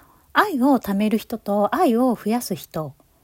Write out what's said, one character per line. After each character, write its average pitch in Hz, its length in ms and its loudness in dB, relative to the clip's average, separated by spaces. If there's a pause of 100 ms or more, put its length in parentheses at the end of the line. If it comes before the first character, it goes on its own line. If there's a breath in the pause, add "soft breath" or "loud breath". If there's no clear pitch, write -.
(320 soft breath)
愛 330 300 0
を 269 160 4
貯 202 160 -4
め 208 160 0
る 220 80 2
人 220 200 -8
と 202 360 0
愛 285 220 2
を 247 180 2
増 - 160 -4
や 240 100 0
す 196 140 -6
人 151 400 -10
っ - 0 - (300)